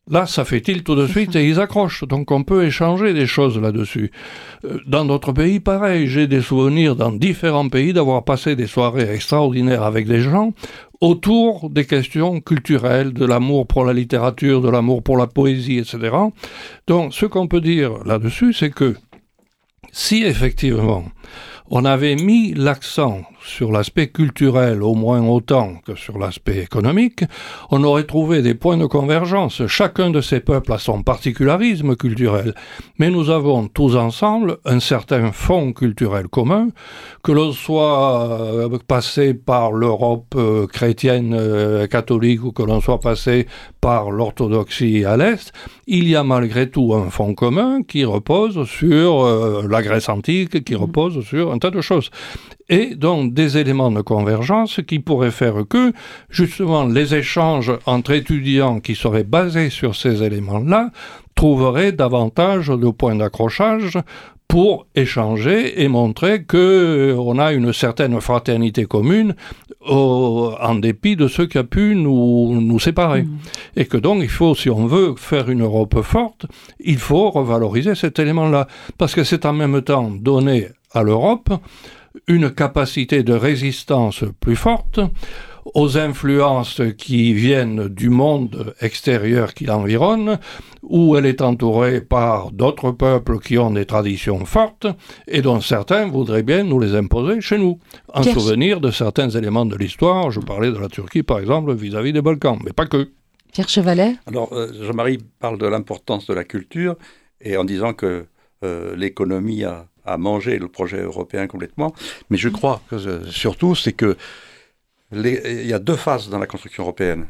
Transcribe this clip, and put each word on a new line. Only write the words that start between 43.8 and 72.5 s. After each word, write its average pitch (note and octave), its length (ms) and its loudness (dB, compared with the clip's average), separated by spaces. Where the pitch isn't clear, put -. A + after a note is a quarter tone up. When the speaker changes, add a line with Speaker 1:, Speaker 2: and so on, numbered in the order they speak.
Speaker 1:
par A2 320 0
l'orthodoxie A2 920 0
à G#2 120 2
l'Est, G3 360 0
il F3 180 2
y E3 80 2
a D3+ 80 2
malgré B2+ 480 0
tout A#2 240 2
un F#2+ 160 0
fond G#2 240 -2
commun G#3+ 480 0
qui D3 220 -2
repose D3+ 640 0
sur, D#3 560 4
euh, A2 440 0
la A2 140 2
Grèce G#2+ 260 -2
antique, E3 540 -2
qui B2 120 -6
Speaker 2:
Mhm. G2+ 60 -4
Speaker 1:
repose D3+ 440 -2
sur D#3+ 260 -2
un A#2+ 80 -2
tas F3+ 120 0
de F#3 100 -4
choses. D#3+ 300 0
Et A3 260 2
donc D3 400 0
des D3 240 2
éléments C3+ 320 2
de G#2 100 0
convergence A2+ 840 0
qui D#3+ 120 -2
pourraient B2+ 320 0
faire A2 380 0
que, B3 240 2
justement, E3 560 0
les C3+ 300 2
échanges D3 580 0
entre B2 260 0
étudiants C3+ 680 0
qui - 140 -4
seraient A2 300 0
basés E3 460 0
sur A#2 240 -2
ces A2 280 0
éléments-là G#2+ 680 0
trouveraient C#3+ 580 4
davantage C#3+ 760 2
de A#2+ 220 2
points A2+ 260 0
d'accrochage F3+ 840 0
pour F3 460 2
échanger B2+ 880 0
et C#3 60 2
montrer C3+ 560 0
que, - 140 0
euh, E3 580 4
on A#2+ 220 0
a D#3 140 2
une A#2+ 200 2
certaine A#2+ 480 0
fraternité A#2 640 0
commune F3+ 500 2
au, B2+ 800 2
en A#2 140 0
dépit A2+ 420 0
de D3+ 100 2
ce D3+ 160 0
qui E3+ 160 -2
a B2+ 60 0
pu G#3 300 2
nous, A#2+ 640 4